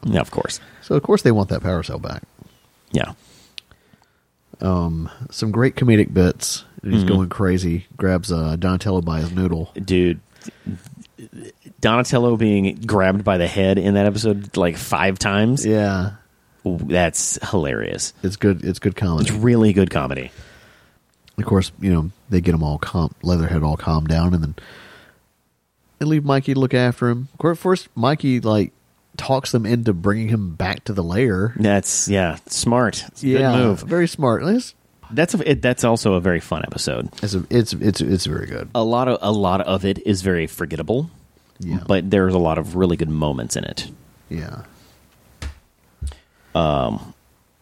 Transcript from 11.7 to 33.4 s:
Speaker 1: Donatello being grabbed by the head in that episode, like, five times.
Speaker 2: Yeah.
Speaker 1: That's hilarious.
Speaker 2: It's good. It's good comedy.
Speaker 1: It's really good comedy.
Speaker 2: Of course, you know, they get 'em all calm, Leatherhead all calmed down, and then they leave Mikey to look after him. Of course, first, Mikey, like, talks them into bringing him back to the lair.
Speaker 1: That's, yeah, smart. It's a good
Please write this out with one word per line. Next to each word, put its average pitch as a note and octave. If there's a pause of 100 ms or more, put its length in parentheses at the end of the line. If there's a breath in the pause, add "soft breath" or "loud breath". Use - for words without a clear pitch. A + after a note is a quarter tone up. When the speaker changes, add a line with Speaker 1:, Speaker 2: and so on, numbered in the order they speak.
Speaker 1:
Donatello A#2+
being G#2 (100)
grabbed G2
by G2
the E2+
head F#2+
in G2
that G2+
episode, G2+
like, F2
five F#2
times. A2
Speaker 2:
Yeah. G2+ (520)
Speaker 1:
That's E2+ (120)
hilarious. A1+ (100)
Speaker 2:
It's F#2+
good. G2
It's F2+
good F#2+
comedy. F2
Speaker 1:
It's G#2+
really A2
good F#2
comedy. C2 (1080 loud breath)
Speaker 2:
Of G#2+
course, F#2+ (100)
you F#2+
know, E2 (200)
they F#2
get F2
'em D#2+
all D2
calm, -
Leatherhead E2
all D#2
calmed D#2
down, E2
and E2
then D2 (1400 loud breath)
they D3
leave D3+
Mikey C#3
to C3+
look C3
after B2
him. A#2+
Of -
course, E3
first, F#3
Mikey, B2+
like, G#2+ (440)
talks -
them A#2
into A#2
bringing G2+
him G2+
back -
to A2
the F#2+
lair. G2+
Speaker 1:
That's, G2+
yeah, F#2+ (100)
smart. A#2+
It's -
a C#3
good C3+